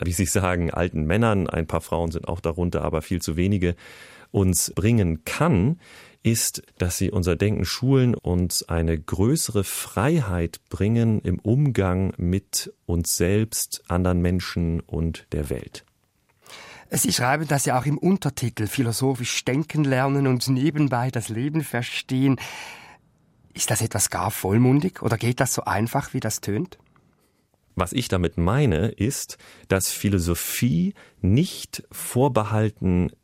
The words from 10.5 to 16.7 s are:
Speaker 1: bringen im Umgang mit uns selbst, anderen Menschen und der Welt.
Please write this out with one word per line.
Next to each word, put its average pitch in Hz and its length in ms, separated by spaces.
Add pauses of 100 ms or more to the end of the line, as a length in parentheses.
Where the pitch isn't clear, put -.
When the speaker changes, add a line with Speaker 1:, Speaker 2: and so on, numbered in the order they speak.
Speaker 1:
bringen 113 520
im 92 180
Umgang 98 800
mit - 560 (140)
uns 85 300
selbst, 101 720
anderen 90 320
Menschen 87 600
und 80 520
der 73 180
Welt. - 340 (1080)